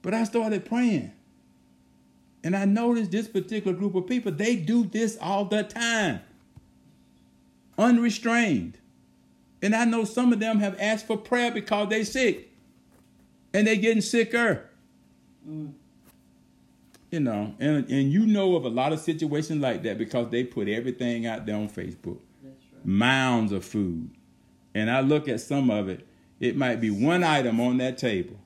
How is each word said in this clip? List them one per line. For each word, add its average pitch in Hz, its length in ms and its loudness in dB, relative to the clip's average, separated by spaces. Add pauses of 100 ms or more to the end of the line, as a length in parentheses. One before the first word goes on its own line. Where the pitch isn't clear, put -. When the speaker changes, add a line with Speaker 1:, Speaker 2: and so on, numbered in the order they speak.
Speaker 1:
But 190 120 -4
I 226 120 2
started 220 400 -2
praying. 226 460 0 (1300)
And 180 140 0
I 196 80 0
noticed 226 460 2
this 214 160 -2
particular 190 500 -2
group 190 180 -2
of 185 120 0
people, 233 260 -2
they 214 240 0
do 220 260 0
this 220 380 -2
all 196 240 -2
the 208 180 0
time. 214 560 -2 (1600)
Unrestrained. 226 1000 2 (840)
And 208 140 2
I 233 100 2
know 226 180 2
some 240 300 2
of 214 60 2
them 220 200 2
have 196 200 0
asked 214 260 -2
for 220 100 -2
prayer 240 360 0
because 208 380 -2
they 220 140 0
sick. 247 460 -2 (1040)
And 214 140 4
they 220 100 2
getting 220 240 4
sicker. 226 680 0 (800)
Speaker 2:
Mm. 156 260 -10 (1400)
Speaker 1:
You 170 80 -4
know, 107 400 -2
and, 143 300 0
and 139 220 2
you 208 140 4
know 196 300 4
of 151 80 0
a 127 60 -2
lot 127 240 0
of 156 60 -4
situations 156 640 -2
like 123 220 -2
that 104 140 -4
because 117 340 -2
they 123 140 0
put 107 240 -4
everything 120 580 -4
out 110 180 -6
there 107 120 -4
on 107 100 -4
Facebook. - 520 -10 (220)
Speaker 2:
That's 135 140 -20 (180)
right. - 120 -20
Speaker 1:
Mounds 120 680 2
of 95 140 -4
food. 87 440 -4 (640)
And 107 160 -2
I 131 120 2
look 147 260 2
at 120 140 -4
some 139 280 0
of 104 200 0
it, - 180 -10 (320)
it 120 160 0
might 127 240 0
be 113 100 0
one 143 340 2
item 131 360 2
on 123 200 2
that 127 180 -2
table 101 480 -2